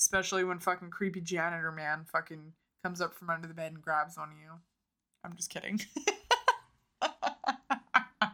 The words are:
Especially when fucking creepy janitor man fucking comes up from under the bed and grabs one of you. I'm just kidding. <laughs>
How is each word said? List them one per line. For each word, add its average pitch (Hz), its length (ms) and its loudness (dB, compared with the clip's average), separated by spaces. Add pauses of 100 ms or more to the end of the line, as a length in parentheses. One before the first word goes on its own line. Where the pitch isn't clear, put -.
Especially 190 440 4
when 180 160 0
fucking 180 300 0
creepy 190 300 -2
janitor 165 500 0
man 156 400 -4
fucking 160 440 -4 (280)
comes 180 200 -2
up 165 100 0
from 175 160 -16
under 165 180 -2
the 160 60 -10
bed 160 200 -6
and 156 100 -14
grabs 156 340 0
one 151 140 -8
of 156 80 -20
you. 156 140 -18 (720)
I'm 175 140 -10
just - 140 -4
kidding. - 280 -2 (160)
<laughs> 302 140 0 (2250)